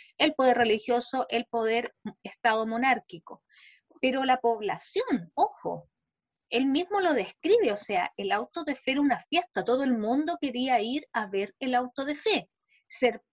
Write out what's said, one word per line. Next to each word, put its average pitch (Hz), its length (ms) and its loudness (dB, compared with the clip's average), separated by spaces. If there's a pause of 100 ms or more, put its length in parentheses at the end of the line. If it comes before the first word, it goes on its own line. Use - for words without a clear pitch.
(160)
el 302 180 2
poder 262 220 4
religioso, 240 720 0
el 233 160 -2
poder 233 500 -2 (280)
estado 220 440 0
monárquico. 226 760 -2 (580)
Pero 262 240 0
la 254 160 2
población, 233 960 -2
ojo, 170 560 -2 (580)
él 262 180 0
mismo 359 340 0
lo 349 120 4
describe, 294 600 2
o 202 40 -4
sea, 185 400 -4
el 196 160 -4
auto 247 320 -4
de 285 100 -2
fe - 180 -2
era 285 100 0
una 277 260 2
fiesta, 320 380 -2
todo 254 180 2
el 254 140 2
mundo 285 420 0
quería 254 400 0
ir 254 320 -4
a 220 140 -2
ver 196 340 -4
el 254 140 -2
auto 254 320 -4
de 294 100 -4
fe, 294 320 -2 (400)
ser 226 340 0 (100)